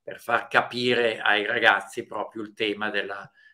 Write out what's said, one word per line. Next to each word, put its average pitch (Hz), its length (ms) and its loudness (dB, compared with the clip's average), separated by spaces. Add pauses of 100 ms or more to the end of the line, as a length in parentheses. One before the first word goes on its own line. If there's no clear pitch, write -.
per - 180 -14
far - 280 -2
capire 120 720 2
ai 104 260 2
ragazzi 110 580 2
proprio 107 380 -8
il 104 120 -14
tema 104 360 -2
della 98 400 -6 (240)